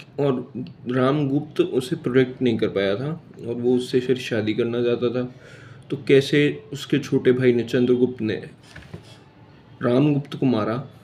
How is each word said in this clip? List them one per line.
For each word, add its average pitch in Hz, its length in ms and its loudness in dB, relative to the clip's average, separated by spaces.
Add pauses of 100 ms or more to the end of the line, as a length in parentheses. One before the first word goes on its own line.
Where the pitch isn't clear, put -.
(200)
और 127 320 -2 (360)
रामगुप्त 139 720 0
उसे 131 360 -2
protect 127 460 0
नहीं 113 160 2
कर 107 100 0
पाया 98 280 0
था 147 280 -8 (220)
और 120 80 -6
वो 123 220 2
उससे 123 240 0
फिर 123 160 0
शादी 110 380 -2
करना 117 280 0
चाहता 120 260 0
था। 123 260 -4 (560)
तो 139 60 -4 (120)
कैसे 147 540 4 (100)
उसके 143 260 -2
छोटे 131 340 2
भाई 127 200 4
ने, 120 100 2
चंद्रगुप्त 123 600 0
ने 107 120 -2 (1500)
रामगुप्त 143 520 2
को 143 120 -2
मारा 113 440 -2 (140)